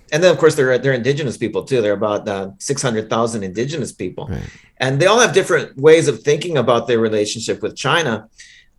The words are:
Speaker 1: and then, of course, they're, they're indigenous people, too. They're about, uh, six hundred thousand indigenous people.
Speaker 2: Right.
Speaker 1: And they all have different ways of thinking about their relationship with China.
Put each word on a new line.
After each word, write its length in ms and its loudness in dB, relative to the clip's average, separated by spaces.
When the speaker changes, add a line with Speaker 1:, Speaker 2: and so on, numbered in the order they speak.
Speaker 1:
and 120 0
then, 80 8
of 60 2
course, 180 4
they're, 220 2
they're 160 0
indigenous 440 -2
people, 260 -4
too. 180 0
They're 120 2
about, 340 -2
uh, 320 -6
six 220 -6
hundred 280 -2
thousand 340 -2
indigenous 480 -6
people. 360 -10
Speaker 2:
Right. 140 -8
Speaker 1:
And 220 -2
they 80 4
all 120 4
have 140 2
different 440 0
ways 300 6
of 140 -2
thinking 360 -2
about 300 2
their 120 2
relationship 640 -2
with 140 -6
China. 520 -2